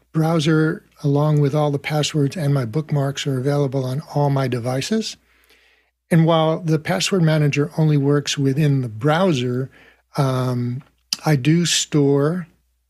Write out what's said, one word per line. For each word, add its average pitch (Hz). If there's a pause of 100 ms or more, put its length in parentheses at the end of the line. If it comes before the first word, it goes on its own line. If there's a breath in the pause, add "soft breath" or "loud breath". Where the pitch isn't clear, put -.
(140)
browser, 160 (200)
along 147
with 143
all 151
the 143
passwords 147
and 143
my 131
bookmarks, 139
are 135
available 135
on 131 (140)
all 147
my 139
devices. 127 (920 soft breath)
And 165
while 160
the 156
password 180
manager 151
only 156
works 143
within 139
the 120
browser, 131 (480 soft breath)
um, 127 (440)
I 156
do 156
store 147 (420)